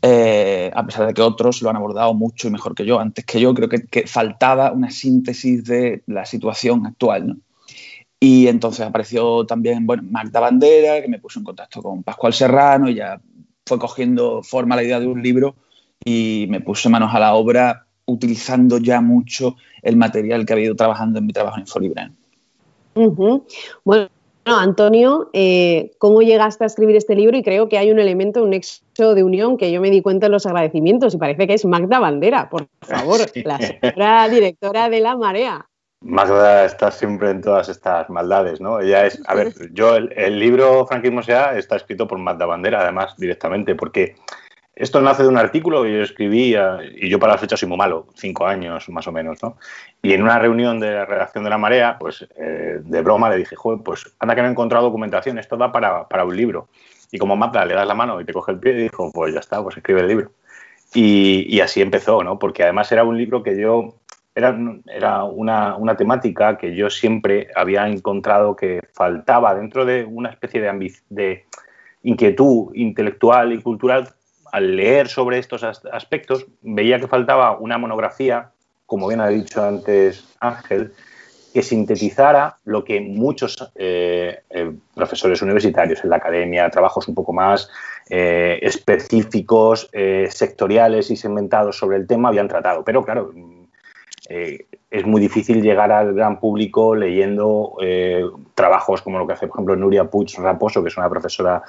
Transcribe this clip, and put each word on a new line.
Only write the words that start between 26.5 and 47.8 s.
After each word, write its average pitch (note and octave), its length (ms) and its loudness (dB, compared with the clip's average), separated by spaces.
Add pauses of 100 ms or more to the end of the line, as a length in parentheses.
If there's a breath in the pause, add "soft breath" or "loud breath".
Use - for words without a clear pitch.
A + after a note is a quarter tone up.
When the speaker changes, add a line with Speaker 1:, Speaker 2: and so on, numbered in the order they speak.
Speaker 2:
a - 20 0
escribir G#3+ 300 4
este G#3+ 180 2
libro? G#3+ 220 4
Y B3+ 60 0
creo G#3 260 2
que G#3+ 100 0
hay G#3 120 4
un A3 80 6
elemento, G3+ 440 2
un G3+ 80 2
nexo G#3+ 640 0
de F#3+ 100 4
unión G#3 320 2
que F#3 160 -2
yo F3 80 -2
me G3 100 2
di F#3+ 120 6
cuenta G3 240 0
en G#3 60 4
los G3+ 120 0
agradecimientos F3 680 2
y F3 40 -6
parece D#3+ 280 -2
que G3 80 2
es G#3+ 100 0
Magda F#3 340 2
Bandera, F3+ 520 0
por C#3 160 -8 (160)
favor, D#3 380 -2
Speaker 3:
<laughs> G#3 120 -4
Sí. A#2+ 100 -10
Speaker 2:
la C#3+ 160 -6
señora G3+ 680 2
directora G#3+ 640 0
de A3+ 100 0
La A#3 160 0
Marea. G#3+ 500 -4 (360)
Speaker 3:
Magda G2+ 640 4
está G2+ 240 0
siempre G#2 400 -4
en F#2+ 100 -4
todas G2 300 0
estas F2 400 -4
maldades, F2 500 -2
¿no? G#2 200 -4
Ella G3 260 4
es, G3+ 200 -4
a - 80 -4
ver, G#3 280 -2
Speaker 2:
<laughs> E2 100 -18
Speaker 3:
yo A2+ 240 4
el, A2+ 180 -2
el G#2 240 -2
libro B2+ 480 4
Franquismo B2 340 -2
S A#2 120 -4
A C3 240 2
está G2+ 200 -4
escrito G#2 300 -6
por F#2+ 120 -8
Magda F2 260 -4
Bandera, F2+ 380 -2
además, F#2 340 -4
directamente, F2+ 580 -6
porque - 400 -4 (640 loud breath)
esto C#3 240 -2
nace C3+ 220 2
de C3 60 6
un B2+ 100 4
artículo D3+ 460 0
que G#2+ 100 -2
yo G#2+ 80 0
escribí, A2 540 0
eh, G2+ 40 2 (360)
y F#2+ 120 -8
yo F#2+ 120 0
para G#2+ 140 4
la F#2+ 40 -2
fecha G#2+ 180 -4
soy G2+ 120 -4
muy F2 100 -6
malo, F2 380 -2